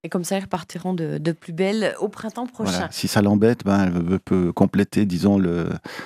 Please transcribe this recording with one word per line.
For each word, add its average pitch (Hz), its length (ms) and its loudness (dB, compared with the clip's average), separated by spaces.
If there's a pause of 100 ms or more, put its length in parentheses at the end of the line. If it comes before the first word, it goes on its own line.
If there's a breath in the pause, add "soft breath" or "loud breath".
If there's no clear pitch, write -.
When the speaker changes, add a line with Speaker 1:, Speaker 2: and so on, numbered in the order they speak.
Speaker 1:
Et 170 40 -8
comme 180 140 -2
ça, 190 160 -2
ils 196 40 -4
repartiront 185 520 -6
de, 151 240 -4
de 160 140 0
plus 165 200 -10
belle 190 460 0
au 214 100 -2
printemps 226 380 -8
prochain. - 240 -4
Speaker 2:
Voilà. 87 220 -2
Si - 160 -4
ça - 120 2
l'embête, 107 440 4
ben, 98 280 2
elle 87 280 0
peut 90 320 0
compléter, 101 540 2
disons, 98 320 2
le, 87 320 0 (360 loud breath)